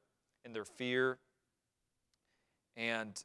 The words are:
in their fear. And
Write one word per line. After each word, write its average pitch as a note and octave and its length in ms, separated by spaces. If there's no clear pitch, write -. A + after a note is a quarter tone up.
in A#2+ 80
their G#2+ 140
fear. B2+ 500
And A2+ 480